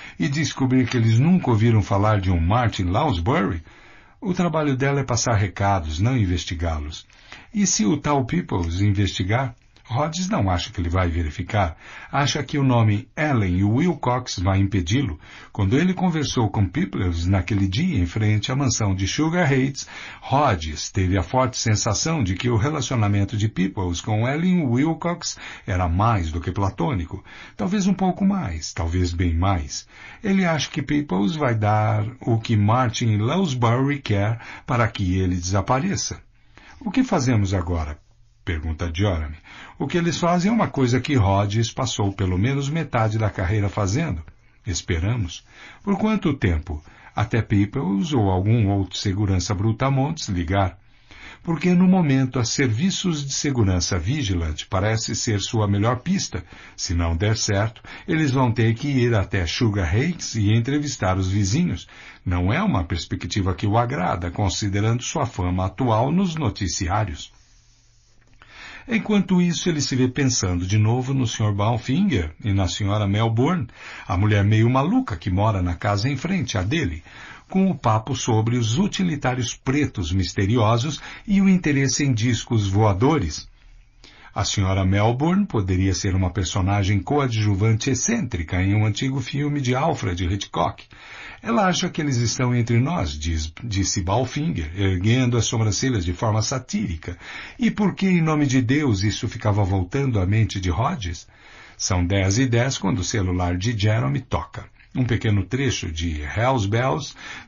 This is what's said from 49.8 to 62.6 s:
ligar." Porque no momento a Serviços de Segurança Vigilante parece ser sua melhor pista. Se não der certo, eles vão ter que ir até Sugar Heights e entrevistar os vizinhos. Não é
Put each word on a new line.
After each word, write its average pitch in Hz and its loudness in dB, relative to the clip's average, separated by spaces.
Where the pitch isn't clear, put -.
ligar." 90 0
Porque 175 0
no 185 6
momento 135 4
a 117 0
Serviços 147 0
de 139 -8
Segurança 98 0
Vigilante 92 -2
parece 107 -2
ser 107 -2
sua 107 0
melhor 101 2
pista. - -4
Se - -6
não 85 0
der 104 2
certo, 107 -2
eles 156 0
vão 123 2
ter 113 2
que 139 -4
ir 123 2
até 95 0
Sugar 98 0
Heights 143 -2
e 104 2
entrevistar 120 0
os 95 0
vizinhos. 104 0
Não 90 0
é 175 0